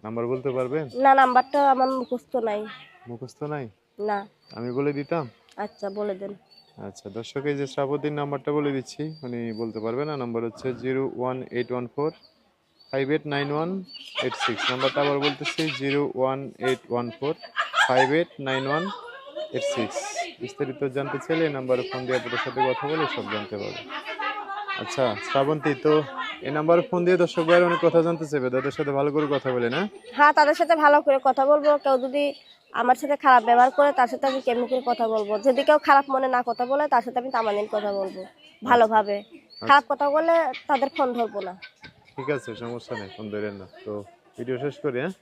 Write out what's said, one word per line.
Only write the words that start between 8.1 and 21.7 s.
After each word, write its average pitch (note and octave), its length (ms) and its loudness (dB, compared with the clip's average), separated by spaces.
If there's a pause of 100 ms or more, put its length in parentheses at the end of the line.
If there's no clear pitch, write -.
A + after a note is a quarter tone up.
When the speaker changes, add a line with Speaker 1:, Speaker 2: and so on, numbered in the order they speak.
Speaker 1:
নাম্বারটা C#3+ 380 -4
বলে D3 200 0
দিচ্ছি, C3 260 -8 (220)
উনি A#2+ 140 -8 (220)
বলতে A2+ 240 -6
পারবে A#2+ 240 -2
না। D3+ 40 -6 (100)
নাম্বার A#2 240 -4
হচ্ছে A2+ 200 -8 (160)
জিরো C3 200 -2 (160)
ওয়ান B2+ 180 -4 (200)
এইট A#2+ 160 -4
ওয়ান B2 200 -6
ফোর D3+ 180 -2 (800)
ফাইভ C3+ 200 0
এইট D3+ 200 -2
নাইন C#3+ 220 -2
ওয়ান D#3+ 140 -2 (560)
এইট B2 180 -4
সিক্স। A2 280 -2
নাম্বারটা C3 320 0
আবার C#3+ 220 0
বলতেছি, C#3+ 360 -4 (200)
জিরো C#3 200 0 (180)
ওয়ান C3 200 0 (280)
এইট C3 240 -2
ওয়ান A#2+ 160 -2 (100)
ফোর D3 160 -4 (540)
ফাইভ C3 200 4 (120)
এইট F3 120 -2 (160)
নাইন C3 220 -2
ওয়ান D#3 140 0 (720)
এইট C#5 100 -4 (100)
সিক্স। G#2+ 200 -4 (460)
বিস্তারিত - 400 -8 (160)
জানতে C#3 260 -6
চাইলে D#3+ 260 0
এই C#3+ 80 -6
নাম্বারে B2+ 320 0